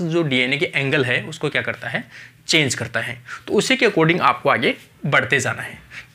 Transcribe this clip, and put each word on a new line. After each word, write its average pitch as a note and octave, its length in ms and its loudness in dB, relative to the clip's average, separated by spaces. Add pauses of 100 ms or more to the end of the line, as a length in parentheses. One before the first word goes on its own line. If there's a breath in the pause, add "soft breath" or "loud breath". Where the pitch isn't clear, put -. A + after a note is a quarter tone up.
जो E3+ 180 0
डीएनए C3 360 2
के E3 160 -2
एंगल C#3 300 2
है B2 200 0
उसको D3+ 260 -6
क्या B2+ 120 -2
करता A#2 260 -6
है, B2+ 160 -6 (420 loud breath)
चेंज D3+ 280 2
करता A2+ 260 -4
है। A#2+ 200 -8 (260 loud breath)
तो - 80 -4
उसी G3+ 220 2
के A#3+ 120 2
according D#3+ 340 2
आपको C3 280 2
आगे C3 260 0 (300)
बढ़ते C3+ 340 2
जाना A#2 220 -4
है। - 160 -12 (360 loud breath)